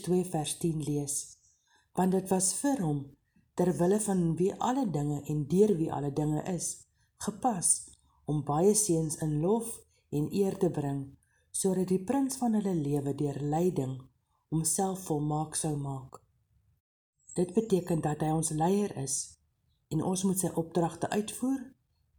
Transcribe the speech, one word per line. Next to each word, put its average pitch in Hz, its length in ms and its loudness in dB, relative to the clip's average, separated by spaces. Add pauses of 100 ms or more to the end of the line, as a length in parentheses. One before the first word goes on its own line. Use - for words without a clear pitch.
twee 180 180 2
vers 165 360 -4
tien 160 200 0
lees, 143 380 -2 (800)
"Want 185 160 4
dit 185 160 0
was 185 260 2
vir 277 260 0
hom, 147 200 0 (560)
ter 175 200 2
wille 180 240 4
van 180 360 0
wie 180 180 2
alle 254 360 0
dinge 147 340 -2
en 151 220 -2
deur 196 300 6
wie 156 160 -2
alle 139 200 -4
dinge 151 300 0 (120)
is, - 320 -8 (320)
gepas - 720 -2 (340)
om 147 200 0
baie 175 300 4
seuns 160 420 2
in 151 240 0
lof 220 400 0 (280)
en 151 240 -2
eer 190 260 2
te 175 120 2
bring, 139 460 -4 (340)
sodat 185 380 0
die 190 160 2
prins 269 320 0
van 233 180 0
hulle 202 200 0
lewe 143 400 0
deur 139 280 -2
lyding 147 580 2 (480)
homself 185 580 0
volmaak 151 480 0
sou 156 220 -2
maak." 139 460 -8 (1120)
Dit 180 200 0
beteken 180 460 2
dat 151 200 -2
hy 156 100 0
ons 156 200 0
leier 190 460 0
is - 440 -6 (500)
en 156 160 -2
ons 185 160 -2
moet 190 160 2
sy 165 160 0
opdragte 165 560 -2
uitvoer 254 520 -2 (560)